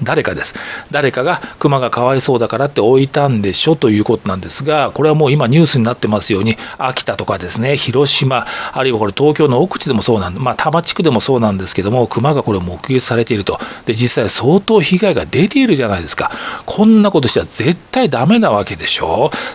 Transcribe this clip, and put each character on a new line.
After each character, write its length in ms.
誰 180
か 140
で 80
す。 100
誰 180
か 140
が 180
熊 220
が 100
か 140
わ 100
い 60
そ 160
う 20
だ 80
か 120
ら 80
っ 40
て 100
置 200
い 80
た 180
ん 160
で 120
し 140
ょ 60
と 160
い 80
う 60
こ 140
と 100
な 80
ん 40
で 80
す 160
が、 300
こ 80
れ 60
は 80
も 100
う 60
今 160
ニ 100
ュ 40
ー 40
ス 120
に 60
な 100
っ 20
て 100
ま 140
す 120
よ 80
う 40
に、 120
秋 260
田 120
と 80
か 140
で 100
す 80
ね、 200
広 380
島、 320
あ 120
る 60
い 20
は 80
こ 60
れ 100
東 180
京 140
の 140
奥 180
地 60
で 80
も 80
そ 160
う 20
な 80
ん 60
で、 40
ま 140
あ、 20
多 100
摩 180
地 120
区 80
で 80
も 100
そ 180
う 20
な 100
ん 80
で 80
す 80
け 80
ど 80
も、 160
熊 280
が 100
こ 80
れ 80
目 260
撃 140
さ 160
れ 80
て 100
い 20
る 60
と。 160
で、 80
実 280
際 80
相 300
当 200
被 180
害 160
が 120
出 220
て 100
い 80
る 80
じ 80
ゃ 60
な 100
い 40
で 40
す 100
か。 140
こ 200
ん 180
な 80
こ 100
と 60
し 60
ち 80
ゃ 20
絶 340
対 180
ダ 180
メ 120
な 140
わ 120
け 120
で 100
し 160
ょ。 280